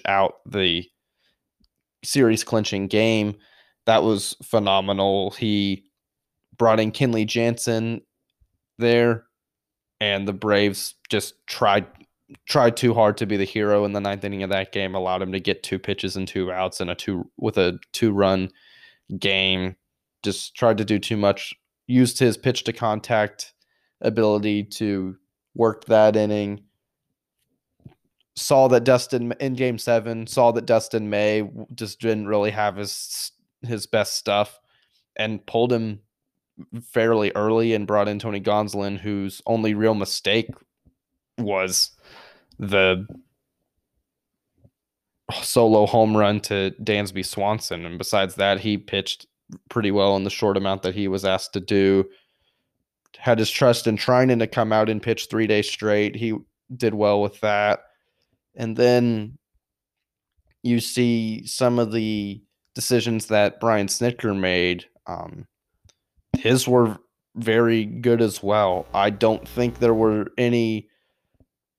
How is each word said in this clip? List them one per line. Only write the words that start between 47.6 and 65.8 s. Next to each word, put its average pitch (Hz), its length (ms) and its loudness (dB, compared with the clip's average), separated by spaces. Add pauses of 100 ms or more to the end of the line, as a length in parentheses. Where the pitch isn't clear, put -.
And 85 120 -12
besides 98 360 -2
that, 98 260 0
he 104 160 -2
pitched - 500 -8 (420)
pretty 107 220 -2
well 98 260 2
in 95 60 -2
the 98 80 -4
short 98 260 0
amount 95 260 -4
that 95 120 -4
he 101 140 -4
was 95 160 -4
asked 95 300 -2
to 101 60 -2
do. 98 440 4 (1120)
Had 117 200 2
his 110 120 0
trust 120 360 2
in 110 100 2
Treinen 127 420 2
to 113 80 0
come 110 260 -2
out 107 160 4
and 107 140 -2
pitch 117 260 -4
three 110 200 0
days 104 200 2
straight. 104 460 0
He 110 200 -4 (420)
did 117 180 0
well 104 260 2
with 101 200 -4
that. 104 400 0 (720)
And 113 220 -8
then 120 600 2 (1200)
you 120 180 2
see 113 640 -2
some 120 320 0
of 113 140 0
the 107 500 -4 (320)
decisions 117 520 -2
that 104 340 2
Brian 107 260 0
Snitker 120 520 -2
made. 90 460 0 (220)
Um, 87 400 -14 (920)